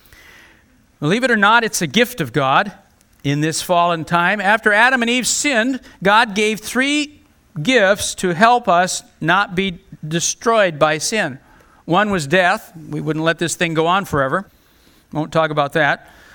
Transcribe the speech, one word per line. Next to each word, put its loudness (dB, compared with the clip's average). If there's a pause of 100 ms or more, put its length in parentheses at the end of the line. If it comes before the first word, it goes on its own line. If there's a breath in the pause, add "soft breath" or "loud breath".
(1000 soft breath)
Believe 0
it 0
or 2
not, 4
it's -6
a -2
gift 0
of -8
God 0 (540)
in 0
this -2
fallen 0
time. 0
After 0
Adam 2
and 0
Eve -2
sinned, -2 (200 loud breath)
God 2
gave -2
three -4 (420)
gifts 2
to -4
help 2
us 2 (160)
not 0
be -4 (280)
destroyed 0
by 2
sin. -4 (440 soft breath)
One 0
was -2
death. 0 (180)
We -6
wouldn't -4
let 2
this -4
thing -2
go 0
on 0
forever. -2 (600 soft breath)
Won't -6
talk 0
about -2
that. 0 (280 loud breath)